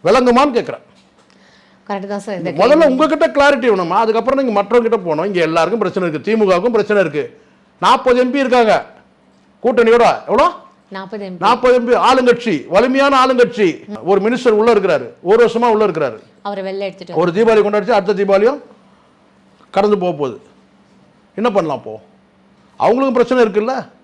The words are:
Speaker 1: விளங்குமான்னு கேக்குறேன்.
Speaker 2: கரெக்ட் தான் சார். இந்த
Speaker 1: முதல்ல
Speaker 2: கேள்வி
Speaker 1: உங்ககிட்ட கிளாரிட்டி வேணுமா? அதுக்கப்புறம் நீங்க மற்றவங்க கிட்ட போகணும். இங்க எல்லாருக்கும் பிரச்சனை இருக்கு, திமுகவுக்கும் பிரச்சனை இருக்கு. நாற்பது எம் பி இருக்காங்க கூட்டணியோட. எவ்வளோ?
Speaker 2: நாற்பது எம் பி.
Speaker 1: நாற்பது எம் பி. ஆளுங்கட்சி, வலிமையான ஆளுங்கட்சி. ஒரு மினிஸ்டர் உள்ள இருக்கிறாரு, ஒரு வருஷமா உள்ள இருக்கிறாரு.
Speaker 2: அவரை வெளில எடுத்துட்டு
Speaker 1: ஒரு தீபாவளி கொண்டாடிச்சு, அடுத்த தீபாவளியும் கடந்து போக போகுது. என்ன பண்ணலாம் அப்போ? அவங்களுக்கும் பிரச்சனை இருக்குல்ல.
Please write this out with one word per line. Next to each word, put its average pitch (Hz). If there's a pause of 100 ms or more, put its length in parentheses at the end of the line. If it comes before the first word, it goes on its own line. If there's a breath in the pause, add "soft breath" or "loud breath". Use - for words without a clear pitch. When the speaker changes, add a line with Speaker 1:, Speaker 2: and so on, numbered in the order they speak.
Speaker 1:
விளங்குமான்னு 240
கேக்குறேன். 135 (1040 soft breath)
Speaker 2:
கரெக்ட் 196
தான் 202
சார். 196
இந்த 165
Speaker 1:
முதல்ல 175
Speaker 2:
கேள்வி 311
Speaker 1:
உங்ககிட்ட 302
கிளாரிட்டி 254
வேணுமா? 175
அதுக்கப்புறம் 226
நீங்க 208
மற்றவங்க 226
கிட்ட 226
போகணும். 170
இங்க 180
எல்லாருக்கும் 165
பிரச்சனை 180
இருக்கு, 156
திமுகவுக்கும் 202
பிரச்சனை 208
இருக்கு. 143 (380 soft breath)
நாற்பது 247
எம் 254
பி 277
இருக்காங்க 226 (760)
கூட்டணியோட. 226 (120)
எவ்வளோ? 277 (360)
Speaker 2:
நாற்பது 196
எம் 185
பி. 170
Speaker 1:
நாற்பது 247
எம் 240
பி. 240
ஆளுங்கட்சி, 233
வலிமையான 262
ஆளுங்கட்சி. 214
ஒரு 190
மினிஸ்டர் 240
உள்ள 220
இருக்கிறாரு, 165 (120)
ஒரு 220
வருஷமா 233
உள்ள 214
இருக்கிறாரு. 147 (220)
Speaker 2:
அவரை 190
வெளில 196
எடுத்துட்டு 185
Speaker 1:
ஒரு 175
தீபாவளி 220
கொண்டாடிச்சு, 208
அடுத்த 202
தீபாவளியும் 202 (1120)
கடந்து 202
போக 180
போகுது. 139 (960)
என்ன 233
பண்ணலாம் 165
அப்போ? 110 (800)
அவங்களுக்கும் 247
பிரச்சனை 240
இருக்குல்ல. 220 (160)